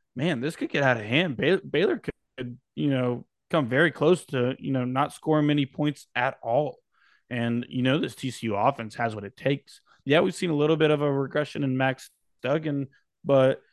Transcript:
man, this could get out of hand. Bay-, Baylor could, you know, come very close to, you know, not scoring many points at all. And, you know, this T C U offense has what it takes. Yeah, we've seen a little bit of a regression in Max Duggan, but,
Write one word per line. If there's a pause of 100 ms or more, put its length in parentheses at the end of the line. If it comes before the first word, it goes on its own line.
(140)
man,
this
could
get
out
of
hand.
Bay-,
Baylor
could, (160)
you
know, (260)
come
very
close
to,
you
know,
not
scoring
many
points
at
all. (560)
And,
you
know,
this
T
C
U
offense
has
what
it
takes. (240)
Yeah,
we've
seen
a
little
bit
of
a
regression
in
Max (320)
Duggan, (360)
but, (100)